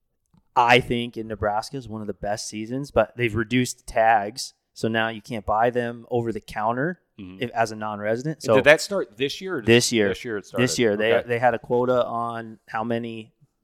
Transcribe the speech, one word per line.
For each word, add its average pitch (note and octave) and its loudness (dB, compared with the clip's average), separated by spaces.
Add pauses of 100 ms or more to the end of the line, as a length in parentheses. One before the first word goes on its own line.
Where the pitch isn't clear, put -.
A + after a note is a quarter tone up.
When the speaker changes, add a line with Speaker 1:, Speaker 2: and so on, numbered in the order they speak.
(560)
Speaker 1:
I B2 6
think A#2+ -4
in A2 -8
Nebraska G#2+ -4
is B2 -10
one A2 -10
of G#2 -10
the G2+ -6
best G#2 -6
seasons, A#2 -6
but A2 2
they've A#2 -2
reduced A#2 -2
tags. A2 2 (220)
So A2+ -2
now A2+ 0
you A2+ -10
can't A2+ -10
buy A2+ 2
them A#2+ -6
over A#2 -2
the G#2 -6
counter A#2+ -4 (160)
Speaker 2:
Mm-hmm. F#2+ -10
Speaker 1:
if, A#2+ -8
as A2+ 0
a A2 -10
non-resident. G#2+ -4
Speaker 2:
And - -16
Speaker 1:
So A2+ 4
Speaker 2:
did B2 4
that D3+ 8
start - -6
this C#3 -6
year? F#3 -6
Or A2+ -6
Speaker 1:
this A#2 6
year. G#2+ 2
Speaker 2:
This F#2 -6
year A2+ -6
it F#2 -12
started. - -2
Speaker 1:
This B2 -2
year. G#2+ 4
They, A2 2
Speaker 2:
Okay. A#2 0
Speaker 1:
they A#2+ 0
had A#2+ 4
a A2 -4
quota B2 0
on A#2 -8
how A2+ -6
many A#2 -6 (320)